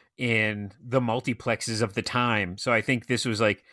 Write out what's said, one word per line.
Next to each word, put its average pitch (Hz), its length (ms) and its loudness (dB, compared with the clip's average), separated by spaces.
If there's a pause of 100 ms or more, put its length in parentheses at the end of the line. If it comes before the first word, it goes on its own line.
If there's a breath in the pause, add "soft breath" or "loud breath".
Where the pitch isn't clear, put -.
(180 soft breath)
in 107 540 0 (100)
the 127 180 0
multiplexes 117 840 -2
of 104 120 0
the - 80 0
time. 107 560 0
So 123 140 0
I 110 80 4
think 110 260 -2
this 120 180 0
was, 110 160 -2
like, 104 320 2